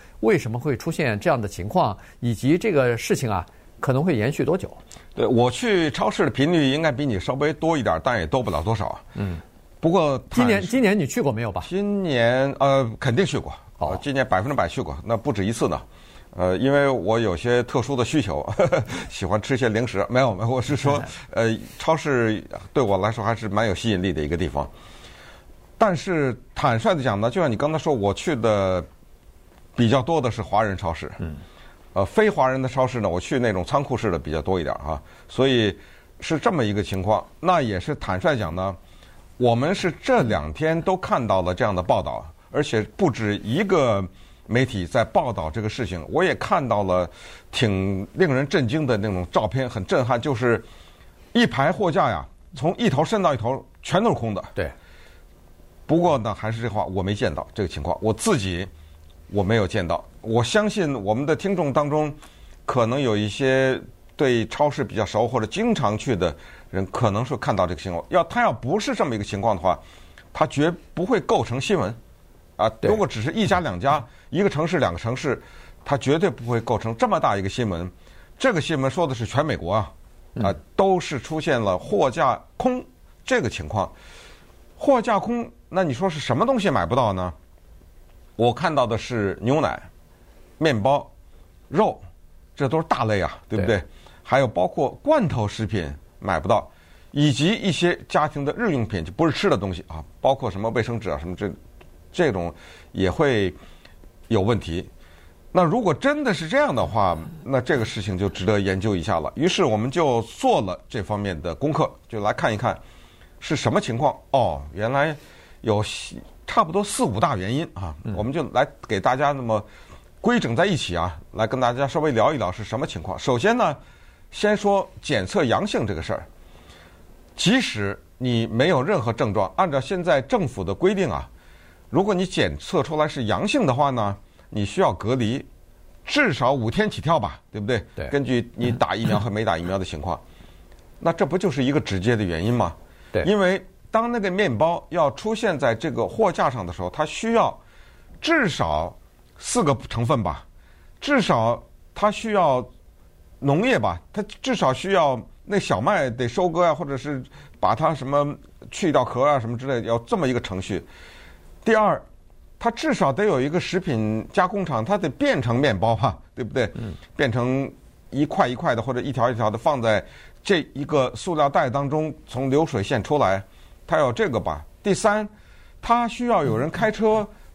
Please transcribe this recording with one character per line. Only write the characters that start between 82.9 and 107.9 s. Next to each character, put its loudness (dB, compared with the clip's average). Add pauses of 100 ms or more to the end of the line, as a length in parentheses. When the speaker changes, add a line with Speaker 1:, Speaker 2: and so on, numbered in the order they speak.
Speaker 2:
这 2
个 -2
情 -6
况。 -2 (880)
货 4
架 0
空， -4 (200)
那 0
你 0
说 -2
是 -6
什 0
么 2
东 2
西 0
买 2
不 -2
到 2
呢？ -4 (1040)
我 4
看 -2
到 4
的 -2
是 -2
牛 2
奶、 -2 (760)
面 2
包、 2 (580)
肉， 2 (560)
这 -2
都 0
是 0
大 -6
类 0
啊， -4 (100)
对 -2
不 0
对？ 2
Speaker 1:
对。 -4 (380)
Speaker 2:
还 2
有 4
包 0
括 -2 (120)
罐 2
头 -2
食 -4
品 -4 (280)
买 -2
不 -4
到， 2 (400)
以 4
及 2
一 0
些 0
家 2
庭 -6
的 0
日 -2
用 0
品， -4
就 -8
不 2
是 2
吃 0
的 4
东 -4
西 -8
啊， -12 (160)
包 2
括 -4
什 -8
么 -2
卫 0
生 -4
纸 -6
啊 -2
什 -10
么 -6
这， -4 (580)
这 2
种 -4 (400)
也 2
会 2 (760)
有 2
问 2
题。 -6 (640)
那 4
如 2
果 2
真 0
的 2
是 -4
这 -2
样 2
的 0
话， 2 (260)
那 0
这 0
个 0
事 -6